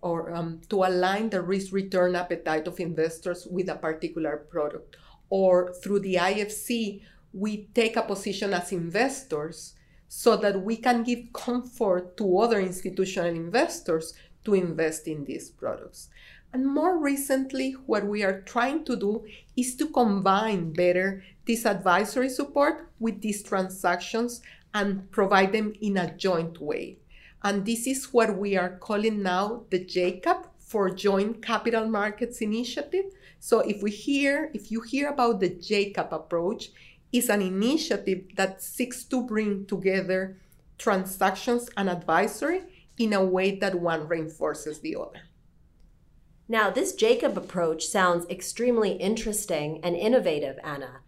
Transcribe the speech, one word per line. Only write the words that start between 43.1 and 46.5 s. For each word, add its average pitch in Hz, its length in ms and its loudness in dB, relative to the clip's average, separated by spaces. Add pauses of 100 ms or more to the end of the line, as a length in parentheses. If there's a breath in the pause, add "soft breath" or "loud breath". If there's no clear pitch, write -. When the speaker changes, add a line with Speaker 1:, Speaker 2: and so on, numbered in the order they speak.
Speaker 1:
a 196 140 4
way 185 340 2
that 190 220 0
one 165 260 -2
reinforces 156 720 -4
the 156 160 -6
other. - 280 -12 (1200)
Speaker 2:
Now, 220 220 4